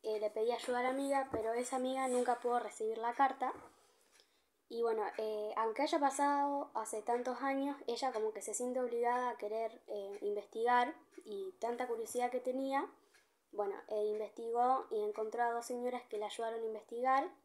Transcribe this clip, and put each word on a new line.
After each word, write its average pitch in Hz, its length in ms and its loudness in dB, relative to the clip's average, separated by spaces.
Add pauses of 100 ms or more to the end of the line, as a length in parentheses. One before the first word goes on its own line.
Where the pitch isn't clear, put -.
eh, 214 180 -2
le 208 100 2
pedía 226 240 4
ayuda 247 260 0
a - 20 2
la 254 80 4
amiga, 269 420 2
pero 226 200 0
esa 247 240 0
amiga 262 320 2
nunca 247 320 2
pudo 240 200 2
recibir 220 380 -4
la 233 160 -2
carta. 262 380 2 (1200)
Y 466 120 -2
bueno, 453 200 2 (160)
eh, 214 380 -4
aunque 226 260 2
haya 302 180 2
pasado 285 760 2
hace 220 280 -4
tantos 247 400 0
años, 269 340 0 (100)
ella 240 260 0
como 214 200 0
que 208 80 -8
se 208 140 -8
siente 247 260 -2
obligada 240 500 2
a 233 60 -6
querer, 220 520 -4
eh, 202 340 -6
investigar, 233 720 2 (300)
y 196 360 -8
tanta 240 260 -2
curiosidad 240 440 -2
que 254 100 -2
tenía, 269 500 -2 (600)
bueno, 202 220 -2 (140)
eh, 214 180 0
investigó 233 840 0
y 214 120 -2
encontró 220 400 -2
a 233 100 2
dos 233 140 -4
señoras 247 420 -4
que 214 100 -6
le 214 60 -4
ayudaron 226 360 -6
a 226 60 -4
investigar 254 640 0 (140)